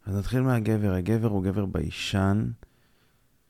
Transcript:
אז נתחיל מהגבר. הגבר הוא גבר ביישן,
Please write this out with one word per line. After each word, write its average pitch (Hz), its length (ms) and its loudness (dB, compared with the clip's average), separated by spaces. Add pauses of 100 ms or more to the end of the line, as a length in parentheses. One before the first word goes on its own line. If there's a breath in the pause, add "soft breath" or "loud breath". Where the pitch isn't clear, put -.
אז 98 100 -4
נתחיל 104 260 0
מהגבר. 110 520 2
הגבר 92 340 0
הוא 101 160 0
גבר 98 220 0
ביישן, 98 840 0 (1000 soft breath)